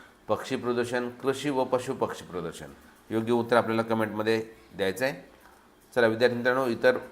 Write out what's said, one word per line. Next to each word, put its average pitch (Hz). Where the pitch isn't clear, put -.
पक्षी 107
प्रदर्शन, 120
कृषी 131
व 131
पशु 127
पक्षी 107
प्रदर्शन. 82
योग्य 113
उत्तर 117
आपल्याला 113
कमेंटमध्ये 110
द्यायचं 95
आहे. 156
चला 117
विद्यार्थी 120
मित्रांनो, 127
इतर 120